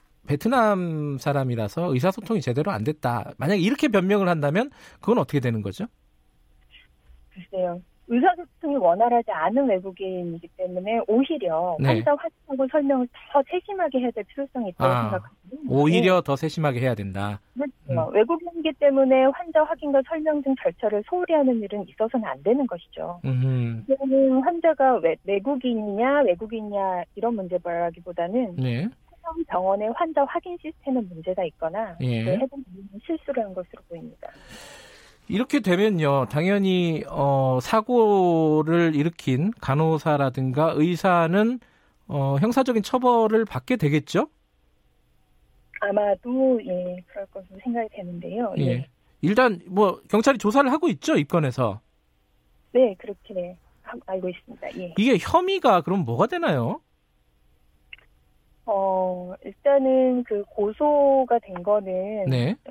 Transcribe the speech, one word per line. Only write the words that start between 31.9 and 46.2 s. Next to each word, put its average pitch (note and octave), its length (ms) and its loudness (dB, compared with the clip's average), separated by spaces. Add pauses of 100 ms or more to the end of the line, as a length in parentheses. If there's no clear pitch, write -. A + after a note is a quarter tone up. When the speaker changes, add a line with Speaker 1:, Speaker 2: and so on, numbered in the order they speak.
Speaker 1:
예. A#2 240 -2
Speaker 2:
그 B2 60 -2
해당 B3 180 -2
병원이 G3 400 -18 (160)
실수를 C4+ 400 -6
한 F#3+ 80 -14
것으로 F3+ 340 -14
보입니다. D#3+ 420 -18 (1000)
Speaker 1:
이렇게 B3+ 320 0
되면요, F3 680 2
당연히, F3+ 800 0
어, C3+ 520 2
사고를 E3+ 1300 4
일으킨 D3+ 580 0 (100)
간호사라든가 D3 1120 0
의사는, F3+ 840 2 (500)
어, C#3 320 0
형사적인 A#3+ 420 2
처벌을 A3+ 640 2
받게 A3 320 -4
되겠죠? D#3 500 0 (1500)
Speaker 2:
아마도, G#3+ 840 2